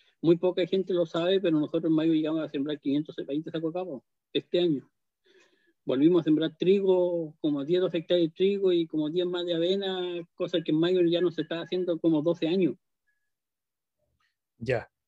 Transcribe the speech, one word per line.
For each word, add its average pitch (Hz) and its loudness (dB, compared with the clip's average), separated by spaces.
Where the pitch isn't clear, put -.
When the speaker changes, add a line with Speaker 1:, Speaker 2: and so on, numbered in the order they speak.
Speaker 1:
muy 170 4
poca 180 0
gente 190 -2
lo 175 0
sabe, 175 0
pero 165 2
nosotros 165 -2
en 160 2
Maihue 160 2
llegamos 156 -2
a 147 -8
sembrar 147 -4
quinientos 147 -4
veinte 156 -6
sacos 160 -6
de 175 -6
capa 165 -10
este 175 -2
año. 156 0
Volvimos 156 4
a 156 -2
sembrar 156 0
trigo, 180 2
como 147 0
diez, 175 0
doce 175 0
hectáreas 170 2
de 165 -20
trigo 196 2
y 170 2
como 156 -4
diez 175 -2
más 175 -4
de 175 -2
avena, 180 -2
cosa 175 -4
que 165 -4
en 156 2
Maihue 175 2
ya 170 0
no 175 2
se 160 -4
está 165 -6
haciendo 175 -4
como 165 2
doce 165 0
años. 170 0
Speaker 2:
Ya. 117 -4